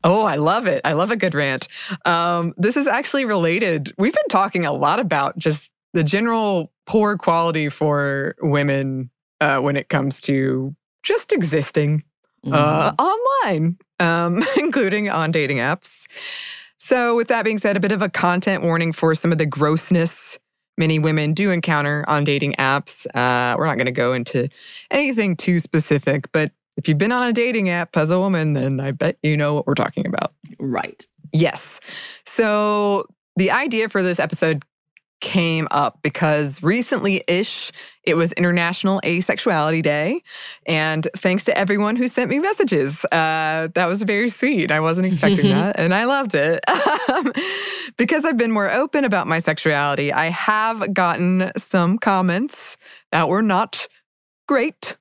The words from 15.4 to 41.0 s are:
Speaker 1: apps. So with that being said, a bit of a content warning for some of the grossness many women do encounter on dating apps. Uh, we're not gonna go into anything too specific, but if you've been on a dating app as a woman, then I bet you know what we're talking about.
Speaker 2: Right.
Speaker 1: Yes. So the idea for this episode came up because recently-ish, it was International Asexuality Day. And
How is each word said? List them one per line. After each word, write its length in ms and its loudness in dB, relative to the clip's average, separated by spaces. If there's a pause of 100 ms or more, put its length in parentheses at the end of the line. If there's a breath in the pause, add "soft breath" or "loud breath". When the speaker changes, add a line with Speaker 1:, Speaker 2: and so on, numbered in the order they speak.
Speaker 1:
apps. 480 -4 (720 loud breath)
So 380 0
with 140 0
that 140 2
being 140 0
said, 180 0
a 40 2
bit 120 0
of 120 0
a 60 -2
content 520 0
warning 320 0
for 220 2
some 160 0
of 80 0
the 80 0
grossness 880 0 (400)
many 220 2
women 340 2
do 160 0
encounter 580 0
on 160 2
dating 360 0
apps. 560 -2
Uh, 420 2
we're 80 0
not 140 0
gonna 120 0
go 220 0
into 340 -2 (440 loud breath)
anything 440 0
too 220 0
specific, 760 0
but 200 0 (260)
if 100 -4
you've 120 2
been 120 2
on 160 0
a 60 0
dating 360 0
app 280 -2
as 140 2
a 80 4
woman, 340 2
then 260 0
I 120 -4
bet 320 -2
you 120 2
know 200 0
what 100 -2
we're 80 0
talking 320 -2
about. 280 -4 (260)
Speaker 2:
Right. 480 -6 (260)
Speaker 1:
Yes. 460 0 (480 loud breath)
So 800 0 (300)
the 120 2
idea 400 0
for 140 0
this 160 0
episode 440 0 (580)
came 500 0
up 320 0
because 580 0
recently-ish, 1120 0 (320 loud breath)
it 120 2
was 180 2
International 720 0
Asexuality 760 0
Day. 400 0 (460 loud breath)
And 480 0